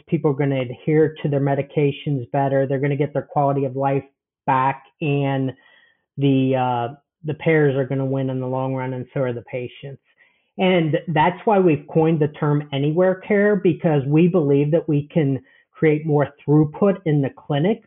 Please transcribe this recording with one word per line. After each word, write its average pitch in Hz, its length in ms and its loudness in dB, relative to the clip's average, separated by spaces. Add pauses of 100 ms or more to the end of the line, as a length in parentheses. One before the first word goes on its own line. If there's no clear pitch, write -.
People 156 240 0
are 135 40 -2
gonna 139 260 -2
adhere 151 640 0
to 156 60 -2
their 143 100 0
medications 139 920 -2
better. 139 360 0
They're 135 120 -2
gonna 139 160 -2
get 139 180 -4
their 135 100 -2
quality 139 420 -2
of 127 100 -6
life 135 280 -2 (420)
back, 135 380 0 (180)
and 139 520 -2 (640)
the, 135 380 2
uh, 127 400 -2 (280)
the 151 120 -8
payers 151 400 2
are 135 100 -2
gonna 135 200 -4
win 135 240 -4
in 131 100 -6
the 127 80 -6
long 131 280 -4
run, 131 180 -6
and 127 200 -10
so 143 80 -4
are 127 120 -2
the 117 100 -10
patients. 131 580 -12 (560)
And 175 400 2 (100)
that's 165 380 2
why 214 120 4
we've 165 340 2
coined 160 280 2
the 147 80 2
term 147 440 -2
anywhere 156 440 0
care, 208 400 0
because 160 500 0
we 156 220 4
believe 147 440 2
that 165 160 0
we 147 200 0
can 139 340 0 (300)
create 156 340 0
more 147 220 2 (180)
throughput 156 600 2
in 147 160 2
the 131 140 -2
clinic, 175 520 -2